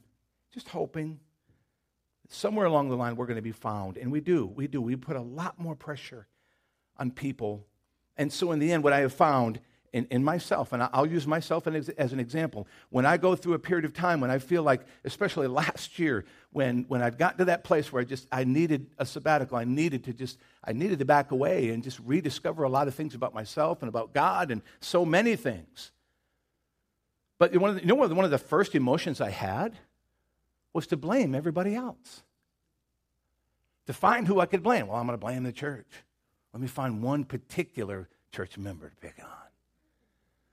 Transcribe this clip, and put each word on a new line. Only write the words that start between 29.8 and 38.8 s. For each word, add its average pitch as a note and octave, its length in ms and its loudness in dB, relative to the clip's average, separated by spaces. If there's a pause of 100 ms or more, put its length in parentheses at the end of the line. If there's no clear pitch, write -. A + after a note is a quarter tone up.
was D#3+ 140 -2
to D#3+ 100 0
blame E3 360 2
everybody F3 400 -2
else. - 480 -10 (1600)
To C3+ 80 -8
find A3+ 320 2
who F#3+ 140 4
I F3 60 2
could F#3 160 0
blame. F#3 260 2
"Well, G#2 80 -4
I'm A#2+ 100 -2
gonna A#2+ 100 -2
blame B2 280 -6
the B2 80 -6
church. C#3+ 360 -10 (640)
Let A#2 80 -12
me C3 60 -4
find B2 360 -4
one C#3 220 0
particular G#2+ 840 -8 (240)
church F#2+ 260 -10
member F2 320 -12